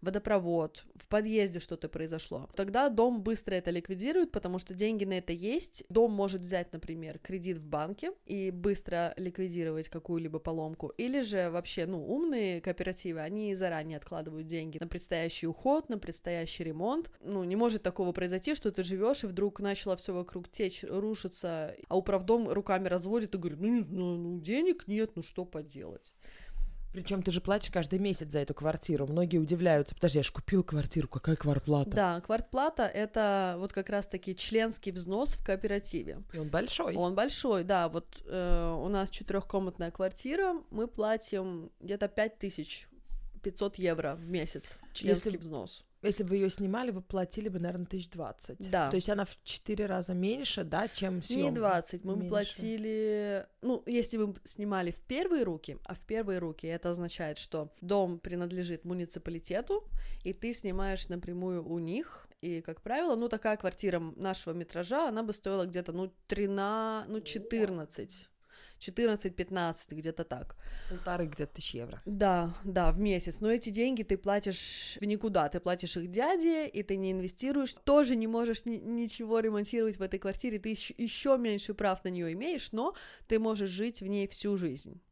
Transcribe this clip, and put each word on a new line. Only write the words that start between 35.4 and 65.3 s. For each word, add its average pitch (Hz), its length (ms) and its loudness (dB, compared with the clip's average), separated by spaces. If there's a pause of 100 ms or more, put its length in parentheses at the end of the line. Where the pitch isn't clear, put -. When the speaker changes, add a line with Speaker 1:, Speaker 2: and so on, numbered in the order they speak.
Speaker 1:
кооперативе. 196 800 -2 (100)
Speaker 2:
И 170 60 -6
он 151 100 -2
большой. 175 480 0
Speaker 1:
Он 175 180 2
большой, 214 500 2
да. 180 240 4
Вот, 165 380 -6
э, 170 580 2
у 175 40 -2
нас 196 220 0
четырехкомнатная 190 800 -2
квартира, 285 640 0 (160)
мы 220 180 -2
платим 208 840 -2 (100)
где-то 202 280 -2
пять 214 300 -2
тысяч - 500 -8 (540)
пятьсот 202 360 -4
евро 160 360 0
в 165 160 -12
месяц 156 480 -4 (140)
членский 196 400 2
Speaker 2:
Если 175 60 -4
Speaker 1:
взнос. 156 460 -8 (180)
Speaker 2:
если 202 220 0
бы 175 60 -2
вы 196 60 4
ее 196 140 4
снимали, 208 400 -2
вы 185 120 -4
платили 190 460 -4
бы, 185 100 -4
наверное, 175 280 -4
тысяч 180 240 -8
двадцать. 165 600 -10
Speaker 1:
Да. 170 200 4
Speaker 2:
То 147 60 2
есть 180 120 2
она 202 160 2
в - 200 -12
четыре 208 420 -2
раза 185 280 -2
меньше, 202 500 0
да, 165 240 0
чем 190 280 -2
Speaker 1:
Не - 60 -4
Speaker 2:
съем 269 320 2
Speaker 1:
двадцать, 185 500 2
мы 190 120 0
бы - 60 0
Speaker 2:
меньше. 180 60 -4
Speaker 1:
платили, 214 1160 0 (160)
ну, 240 240 0
если 233 320 2
бы 214 80 4
мы 202 80 -2 (100)
снимали 190 460 0
в 170 100 -6
первые 311 440 2
руки, 160 400 -6
а - 100 -8
в 180 60 -12
первые 208 380 -2
руки 160 280 -4
это 170 240 -2
означает, 170 480 -4
что 151 300 -6 (140)
дом 180 360 2
принадлежит 175 640 -4
муниципалитету, 180 1000 -4 (400)
и 180 80 -2
ты 233 220 -4
снимаешь 190 540 0
напрямую 175 580 -4
у 165 120 -2
них, 175 480 -6 (160)
и, 170 200 -4
как 165 200 -10
правило, 277 340 2
ну, 233 120 0
такая 214 280 0
квартира 180 400 0
м-, 165 200 -2
нашего 190 380 -4
метража, 175 540 -2
она 220 140 -2
бы 214 100 -2